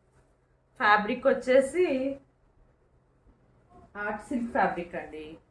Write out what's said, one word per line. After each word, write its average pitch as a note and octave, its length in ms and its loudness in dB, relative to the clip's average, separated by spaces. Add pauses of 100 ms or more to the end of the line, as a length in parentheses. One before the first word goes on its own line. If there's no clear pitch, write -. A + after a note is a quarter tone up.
(800)
ఫ్యాబ్రిక్ G#3 460 2
వచ్చేసి C4+ 580 4 (2000)
ఆర్ట్ G#3+ 280 -6
సిల్క్ A#3 280 -6
ఫ్యాబ్రిక్ F3 420 -2
అండి. D#3 320 -12 (240)